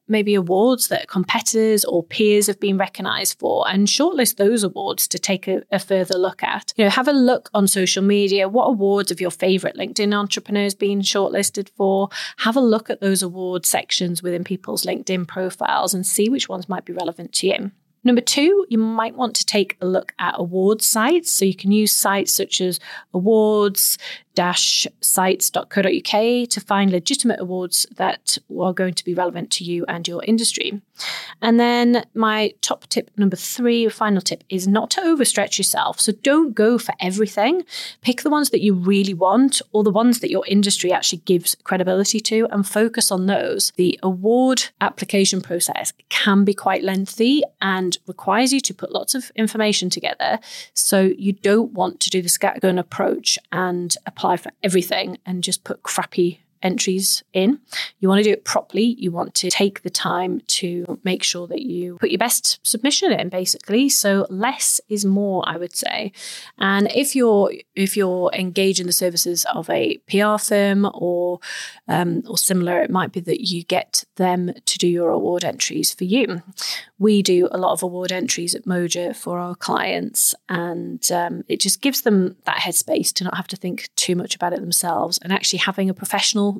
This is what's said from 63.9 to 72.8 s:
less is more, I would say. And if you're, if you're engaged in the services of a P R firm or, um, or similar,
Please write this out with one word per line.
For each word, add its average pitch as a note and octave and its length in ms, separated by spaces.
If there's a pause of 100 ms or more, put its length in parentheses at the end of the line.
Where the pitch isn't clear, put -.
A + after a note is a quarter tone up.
less A3 580
is G#3 160
more, G3 420
I E3 120
would F3 180
say. - 360 (460)
And G3 340
if C#4+ 220
you're, A3 380 (240)
if F#3+ 200
you're F3+ 360
engaged F#3 480
in F3+ 60
the F3 60
services F3 520 (100)
of E3 160
a D#3+ 360
P G3 140
R G#3+ 180
firm G3+ 540
or, F3 460 (480)
um, E3+ 400
or - 120
similar, F3+ 420